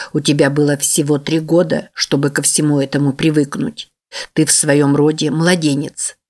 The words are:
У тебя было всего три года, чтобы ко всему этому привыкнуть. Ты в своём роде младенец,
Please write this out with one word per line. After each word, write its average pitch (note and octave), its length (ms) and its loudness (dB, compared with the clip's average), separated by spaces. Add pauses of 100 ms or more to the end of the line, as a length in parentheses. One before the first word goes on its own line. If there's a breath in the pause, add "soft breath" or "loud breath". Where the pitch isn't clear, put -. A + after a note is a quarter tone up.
(120 loud breath)
У D#3 60 -2
тебя D3 320 2
было C#3+ 260 2
всего D3 440 0
три D#3 180 -2
года, D#3+ 560 0
чтобы C#3+ 360 -2
ко D3 120 -4
всему D3 380 0
этому C#3 320 0
привыкнуть. D3+ 760 -2 (440 loud breath)
Ты D#3 120 2
в D3 60 0
своём C#3+ 460 2
роде D3+ 340 0
младенец, D#3 880 -2 (140)